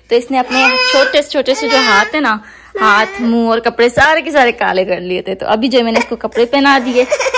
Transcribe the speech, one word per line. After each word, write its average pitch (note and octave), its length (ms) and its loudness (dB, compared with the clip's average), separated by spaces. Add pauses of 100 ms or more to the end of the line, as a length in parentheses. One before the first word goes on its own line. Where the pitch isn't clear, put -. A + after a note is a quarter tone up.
(100)
तो A#3 60 2
इसने B3+ 220 0
अपने B3+ 380 0 (160)
छोटे C5 300 2
से, - 80 -12
छोटे D#4 240 -2
से A4+ 140 -4
जो A4+ 80 2
हाथ G4+ 300 2
है D#4 140 -6
ना, A3 240 -2 (360)
हाथ, G#3+ 260 2 (140)
मुंह A#3 300 0
और A3+ 100 0
कपड़े A#3 300 0
सारे D4+ 320 2
के E4 80 -8
सारे C4 220 2
काले F#3+ 320 -2
कर F3+ 160 -4
लिए F3+ 220 -6
थे। F#3+ 120 -8
तो - 120 -8
अभी A3+ 220 0
जो B3 100 2
है, A#3 60 2
मैंने A3+ 140 0
इसको A#3+ 180 -4
कपड़े A3+ 280 -2
पहना C#4 340 2
दिए। B3 280 0 (320)